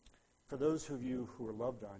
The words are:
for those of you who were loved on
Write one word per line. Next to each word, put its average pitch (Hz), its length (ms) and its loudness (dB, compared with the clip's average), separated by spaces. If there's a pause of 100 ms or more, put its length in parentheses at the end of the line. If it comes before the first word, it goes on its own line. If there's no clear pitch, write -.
(460)
for 139 120 -4
those 156 320 4
of 131 120 -2
you 127 300 0
who 127 120 -6
were 110 80 -2
loved 117 300 -2
on 101 180 -8